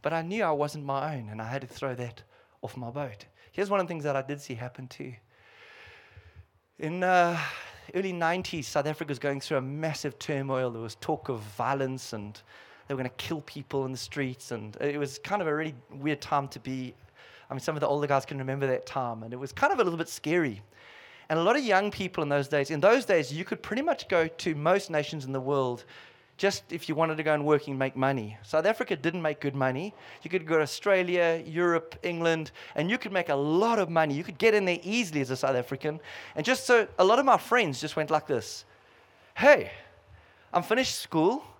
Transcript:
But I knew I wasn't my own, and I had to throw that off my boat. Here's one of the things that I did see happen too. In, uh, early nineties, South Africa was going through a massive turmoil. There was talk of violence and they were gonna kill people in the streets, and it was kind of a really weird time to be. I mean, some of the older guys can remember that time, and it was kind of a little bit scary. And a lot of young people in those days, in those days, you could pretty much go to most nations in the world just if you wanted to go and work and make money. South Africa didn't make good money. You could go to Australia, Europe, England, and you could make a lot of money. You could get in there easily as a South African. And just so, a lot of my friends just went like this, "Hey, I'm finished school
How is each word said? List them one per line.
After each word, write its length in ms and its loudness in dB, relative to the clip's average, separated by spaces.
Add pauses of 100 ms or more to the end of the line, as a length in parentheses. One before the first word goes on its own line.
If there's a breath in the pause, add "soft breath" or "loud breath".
But 100 -2
I 100 0
knew 220 -2
I 80 2
wasn't 340 -2
my 300 -2
own, 140 -8
and 120 -8
I 40 -6
had 160 -6
to 60 -12
throw 280 -6
that 280 -10 (380 soft breath)
off 140 -10
my 140 -8
boat. 360 -10 (260 soft breath)
Here's 180 -4
one 100 2
of 60 2
the 40 -10
things 160 -6
that 100 0
I 60 0
did 200 -8
see 140 -10
happen 320 -12
too. 260 -12 (1700 loud breath)
In, 240 -4
uh, 360 6 (540 loud breath)
early 200 -2
nineties, 540 -2
South 200 0
Africa 220 -4
was 100 -4
going 200 -2
through 180 -2
a 40 2
massive 580 -4
turmoil. 520 -2
There 100 -8
was 140 -10
talk 340 -4
of 120 -2
violence 720 -2
and 280 -10 (480 loud breath)
they 60 -4
were 20 -6
gonna 120 -4
kill 320 -8
people 440 -4
in 60 -4
the 80 -8
streets, 500 -6
and 320 -8
it 160 -2
was 220 -4
kind 240 -2
of 40 0
a 80 0
really 200 -4 (160)
weird 300 -4
time 260 0
to 120 -12
be. 360 -8 (520 loud breath)
I 60 -10
mean, 60 -6
some 160 -2
of 60 -2
the 60 2
older 200 2
guys 180 2
can 140 -8
remember 260 -2
that 220 0
time, 340 -4
and 100 -12
it 60 -10
was 140 -10
kind 200 2
of 80 0
a 40 6
little 140 2
bit 120 -4
scary. 540 -2 (680 loud breath)
And 80 2
a 60 2
lot 120 6
of 80 0
young 280 4
people 320 -4
in 60 -2
those 180 2
days, 240 0
in 80 -2
those 260 6
days, 260 2
you 140 -6
could 160 -6
pretty 220 -4
much 240 -2
go 200 4
to 280 -4
most 340 2
nations 340 -2
in 80 -8
the 80 -2
world 440 0 (540 loud breath)
just 340 0
if 180 -8
you 60 0
wanted 220 0
to 40 -4
go 140 2
and 100 0
work 220 4
and 100 -6
make 180 0
money. 460 0
South 240 0
Africa 300 2
didn't 260 -2
make 180 -2
good 160 -4
money. 380 0 (300 loud breath)
You 80 -8
could 160 -2
go 80 2
to 80 6
Australia, 840 2
Europe, 560 0
England, 480 0 (240 loud breath)
and 160 0
you 80 2
could 140 -6
make 180 0
a 60 4
lot 420 4
of 140 0
money. 240 4
You 80 -4
could 160 -12
get 160 6
in 100 4
there 160 0
easily 400 0
as 80 -2
a 60 0
South 200 0
African. 440 -4 (360 loud breath)
And 80 -4
just 220 0
so, 220 6 (100)
a 60 6
lot 160 6
of 60 2
my 120 8
friends 420 2
just 160 -6
went 140 0
like 160 2
this, 400 -4 (720 soft breath)
"Hey, 340 6 (840 soft breath)
I'm 120 2
finished 320 2
school 480 2 (160)